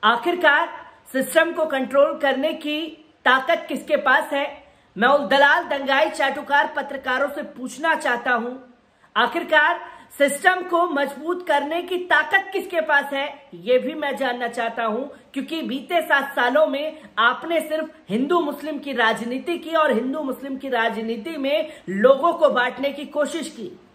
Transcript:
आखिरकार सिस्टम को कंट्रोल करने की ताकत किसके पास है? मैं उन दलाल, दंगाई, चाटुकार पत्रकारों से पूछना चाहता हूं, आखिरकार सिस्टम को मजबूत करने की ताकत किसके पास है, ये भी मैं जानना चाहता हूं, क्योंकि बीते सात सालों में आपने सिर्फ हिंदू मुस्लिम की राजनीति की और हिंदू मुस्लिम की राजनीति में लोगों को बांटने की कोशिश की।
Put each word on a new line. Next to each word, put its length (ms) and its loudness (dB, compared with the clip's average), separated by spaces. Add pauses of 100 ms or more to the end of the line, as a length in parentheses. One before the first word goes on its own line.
आखिरकार 800 2 (220)
सिस्टम 460 2
को 140 0
कंट्रोल 540 2
करने 340 0
की 260 -6 (460)
ताकत 420 2
किसके 300 -2
पास 360 2
है? 120 0 (500)
मैं 120 4
उन 200 4
दलाल, 380 6
दंगाई, 440 0
चाटुकार 680 0
पत्रकारों 540 -2
से 140 -8
पूछना 520 -4
चाहता 380 -2
हूं, 180 -2 (640)
आखिरकार 640 2 (380)
सिस्टम 460 2
को 260 2
मजबूत 580 -4
करने 340 0
की 240 -4
ताकत 480 2
किसके 280 -2
पास 320 0
है, 140 -2 (280)
ये 240 2
भी 140 -4
मैं 240 -4
जानना 300 -4
चाहता 380 -4
हूं, 180 -2 (300)
क्योंकि 280 -6
बीते 400 -2
सात 340 0
सालों 320 4
में 340 -6 (180)
आपने 400 2
सिर्फ 340 -6 (160)
हिंदू 320 2
मुस्लिम 380 -6
की 140 -8
राजनीति 640 0
की 180 -6
और 160 4
हिंदू 320 -2
मुस्लिम 340 -8
की 140 -8
राजनीति 680 -2
में 340 -2 (180)
लोगों 440 4
को 180 4
बांटने 400 0
की 160 -10
कोशिश 420 -4
की। 220 -12 (240)